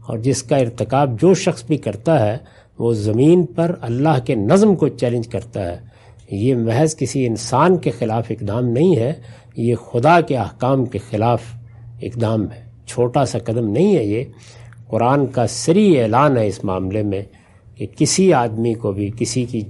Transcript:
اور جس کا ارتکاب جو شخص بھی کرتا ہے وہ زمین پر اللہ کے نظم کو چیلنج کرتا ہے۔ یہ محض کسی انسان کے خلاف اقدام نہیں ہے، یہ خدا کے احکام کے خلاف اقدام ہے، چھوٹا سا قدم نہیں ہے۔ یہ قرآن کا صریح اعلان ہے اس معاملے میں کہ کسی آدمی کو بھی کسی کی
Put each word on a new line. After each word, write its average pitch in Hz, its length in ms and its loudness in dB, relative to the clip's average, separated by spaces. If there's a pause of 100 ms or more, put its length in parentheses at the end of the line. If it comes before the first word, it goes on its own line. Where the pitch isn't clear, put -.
اور 117 120 -6
جس 123 240 -2
کا 147 140 0
ارتکاب 123 640 0
جو 190 140 6
شخص - 300 -2
بھی 151 120 -2
کرتا 117 500 0
ہے 113 120 -4 (400)
وہ 117 140 0
زمین 120 540 2
پر 170 340 -2
اللہ 131 440 0
کے 139 100 -2
نظم 180 420 4
کو 156 120 0
چیلنج 120 400 -2
کرتا 92 440 -8
ہے۔ - 240 -16 (340)
یہ 113 240 0
محض 120 420 0
کسی 131 300 -2
انسان 131 500 2
کے 151 140 -2
خلاف 117 400 -4
اقدام 113 360 -4
نہیں 143 300 2
ہے، 117 160 0 (440)
یہ 120 180 0
خدا 147 460 2
کے 151 160 -2
احکام 123 480 0
کے 101 140 -6 (120)
خلاف 117 320 0 (600)
اقدام 110 500 -2
ہے، - 120 -20 (220)
چھوٹا 123 380 0
سا 117 140 -6
قدم 113 320 -4
نہیں 175 260 2
ہے۔ 120 80 0
یہ 107 200 -2 (640)
قرآن 123 380 2
کا 120 200 -2
صریح 170 560 2
اعلان 127 340 4
ہے 110 100 2
اس 95 180 -6
معاملے 95 380 -4
میں 101 200 -4 (520)
کہ 110 120 -10 (100)
کسی 180 380 2
آدمی 117 400 0
کو 113 180 -4
بھی 101 260 -4
کسی 123 260 -2
کی 117 260 -6